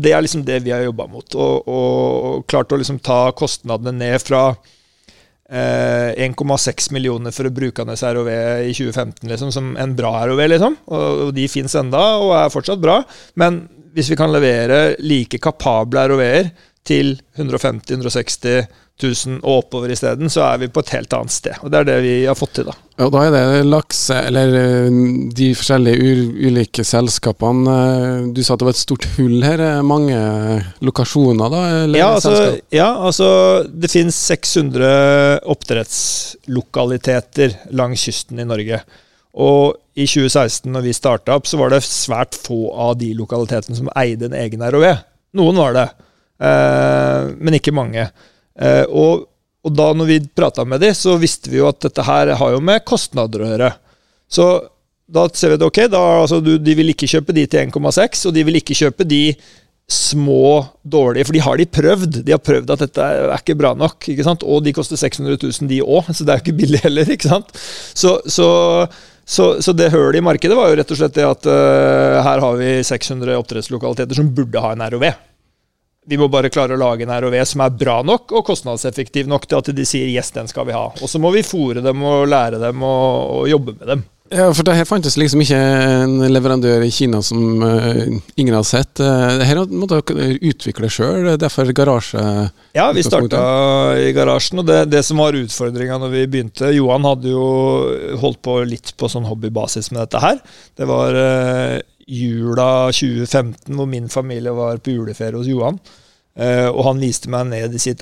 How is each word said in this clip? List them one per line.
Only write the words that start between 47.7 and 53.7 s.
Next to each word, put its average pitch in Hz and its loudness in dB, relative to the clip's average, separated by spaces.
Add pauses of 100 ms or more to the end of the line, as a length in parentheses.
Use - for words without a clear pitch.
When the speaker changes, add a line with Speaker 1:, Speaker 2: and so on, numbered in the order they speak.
Speaker 1:
mange. 113 -4 (500)
Eh, 135 2
og, 160 2 (380)
og 156 -2
da 151 4
når 160 0
vi 160 4 (180)
pratet 127 0
med 131 -4
de, 208 4
så 180 2
visste - -2
vi 127 0
jo 143 4
at 143 -2
dette 139 -2
her 143 2
har 127 2
jo - 0
med 190 2
kostnader 117 -2
å 110 -4
gjøre. 120 2 (640)